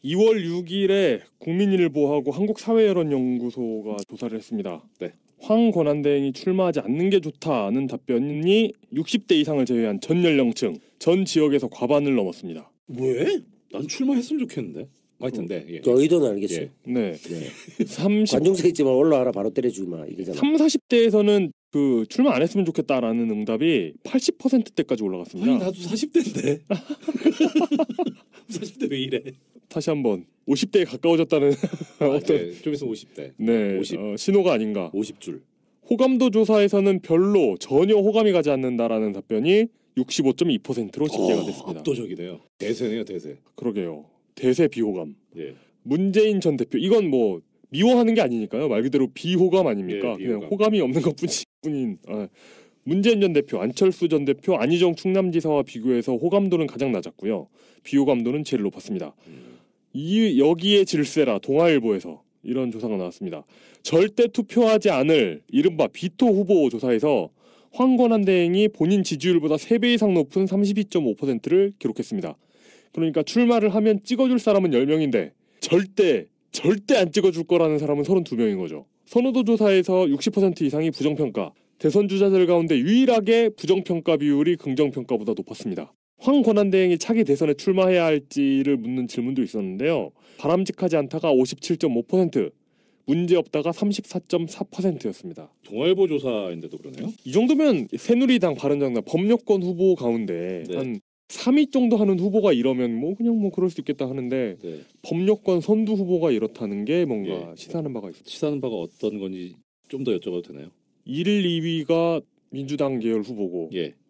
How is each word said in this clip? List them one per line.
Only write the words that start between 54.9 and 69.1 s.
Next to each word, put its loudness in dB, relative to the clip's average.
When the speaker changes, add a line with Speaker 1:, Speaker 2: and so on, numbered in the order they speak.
Speaker 1:
충남지사와 0
비교해서 -2
호감도는 0
가장 -4
낮았고요. -6
비호감도는 0
제일 -2
높았습니다. -8
Speaker 2:
음. -20
Speaker 1:
이, 2
여기에 4
질세라, 0
동아일보에서 0
이런 -4
조사가 -6
나왔습니다. -8
절대 2
투표하지 2
않을 2
이른바 2
비토 -2
후보 4
조사에서 0
황건안 4
대행이 4
본인 2
지지율보다 0